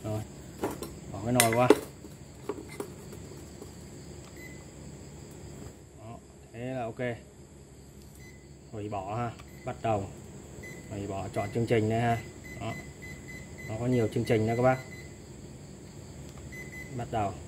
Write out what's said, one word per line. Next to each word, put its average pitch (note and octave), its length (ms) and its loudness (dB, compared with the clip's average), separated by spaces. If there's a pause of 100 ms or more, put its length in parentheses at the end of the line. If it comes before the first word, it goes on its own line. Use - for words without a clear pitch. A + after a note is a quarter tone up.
Rồi, A2 180 0 (880)
bỏ G#2 140 -4
cái A#2+ 80 6
nồi A#2 220 10
qua. B2 120 6 (4000)
Đó, A2+ 180 -10 (360)
thế A2+ 60 -8
là B2+ 240 0
ok. A#2+ 340 0 (1500)
Hủy G#2+ 180 -4
bỏ G2+ 260 -2
ha, A#2 160 2 (340)
bắt B2+ 160 -2
đầu. G#2+ 240 4 (840)
Hủy G2+ 160 -2
bỏ, G2 260 -2
chọn G2+ 200 2
chương A#2 120 6
trình G#2+ 240 8
đây A2+ 120 6
ha. A#2 160 8 (420)
Đó. A2+ 140 -2 (960)
Nó G#2+ 100 0
có B2 60 2
nhiều B2 280 8
chương A#2+ 100 6
trình A2 240 8
đó A2+ 80 6
các A#2+ 60 6
bác. B2+ 160 10 (2250)
Bắt A#2+ 140 -2
đầu. G#2 220 4 (140)